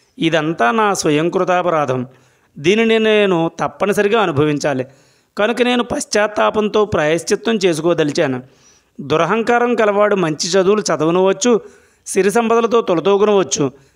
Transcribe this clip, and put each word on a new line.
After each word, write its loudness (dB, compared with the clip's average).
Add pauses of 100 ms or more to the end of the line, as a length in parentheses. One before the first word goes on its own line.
(200)
"ఇదంతా 0
నా 0
స్వయంకృతాపరాధం. -2 (500)
దీనిని 2
నేను 2
తప్పనిసరిగా 0
అనుభవించాలి. -2 (520)
కనుక 0
నేను 0
పశ్చాత్తాపంతో -2
ప్రాయశ్చిత్తం -2 (100)
చేసుకోదలిచాను. 0 (580)
దురహంకారం 0
కలవాడు 2
మంచి -2
చదువులు 2
చదవనవచ్చు, 0 (440)
సిరి 0
సంపదలతో 2
తొలతూగనవచ్చు, 0 (240)